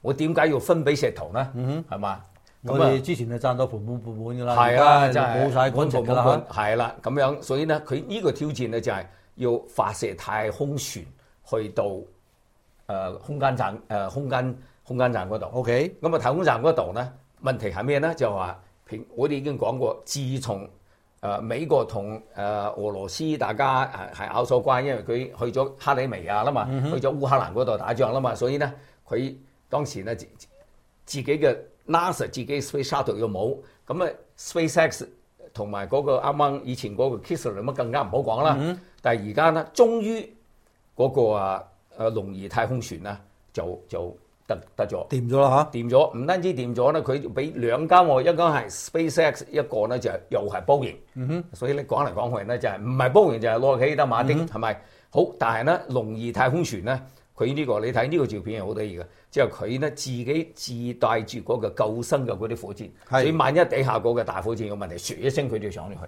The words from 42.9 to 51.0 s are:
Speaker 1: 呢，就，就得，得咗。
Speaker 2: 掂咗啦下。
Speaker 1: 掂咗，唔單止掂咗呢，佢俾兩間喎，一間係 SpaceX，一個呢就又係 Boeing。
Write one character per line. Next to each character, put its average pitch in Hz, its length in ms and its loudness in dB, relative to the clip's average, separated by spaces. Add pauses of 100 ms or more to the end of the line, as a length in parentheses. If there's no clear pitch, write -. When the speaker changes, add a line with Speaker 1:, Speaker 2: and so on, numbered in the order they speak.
Speaker 1:
呢， 101 160 -10 (340)
就， 90 380 -6
就 87 260 -8 (320)
得， - 100 -2 (200)
得 104 100 0
咗。 95 220 -6
Speaker 2:
掂 123 200 -2
咗 135 120 4
啦 139 80 6
下。 135 220 6
Speaker 1:
掂 120 180 -4
咗， 131 280 6
唔 123 80 -4
單 180 160 2
止 180 80 0
掂 123 240 -4
咗 123 200 4
呢， 156 100 0
佢 151 160 -2 (140)
俾 143 220 -2
兩 120 320 0
間 180 100 8
喎， 156 240 8
一 - 40 -2
間 170 100 6
係 151 340 2
SpaceX， 160 800 0
一 147 140 0
個 110 240 0
呢 123 120 -2
就 110 120 -2 (180)
又 104 180 0
係 95 160 -4
Boeing。 127 320 2 (200)